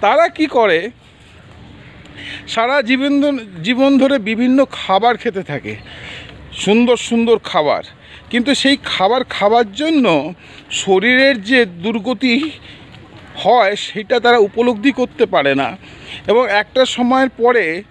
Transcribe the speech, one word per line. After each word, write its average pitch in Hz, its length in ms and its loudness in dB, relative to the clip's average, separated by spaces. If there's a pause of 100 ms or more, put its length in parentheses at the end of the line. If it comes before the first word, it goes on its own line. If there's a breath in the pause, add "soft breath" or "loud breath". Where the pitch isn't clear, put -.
তারা 277 280 2
কি 311 180 -4
করে? 220 320 0 (1700 loud breath)
সারা 240 340 0
জীবন 262 300 0 (100)
ধ-, 277 220 -2 (180)
জীবন 247 360 2
ধরে 269 200 4
বিভিন্ন 233 400 0 (120)
খাবার 214 460 0
খেতে 196 260 -6
থাকে, 117 320 -8 (920 loud breath)
সুন্দর 233 320 4
সুন্দর 233 480 0
খাবার, 143 380 0 (480 loud breath)
কিন্তু 240 240 -2
সেই 269 300 0
খাবার 226 400 0
খাওয়ার 214 480 0
জন্য 202 640 0 (360 loud breath)
শরীরের 247 720 2
যে 247 180 2 (240)
দুর্গতি 233 500 -2 (1000 loud breath)
হয়, 208 400 2
সেটা 214 440 -4
তারা 240 180 4
উপলব্ধি 226 540 0
করতে 247 340 -2
পারে 143 280 0
না, 135 140 -2 (580 loud breath)
এবং 226 220 2
একটা 208 380 0
সময়ের 254 440 0 (120)
পরে 233 220 2 (260)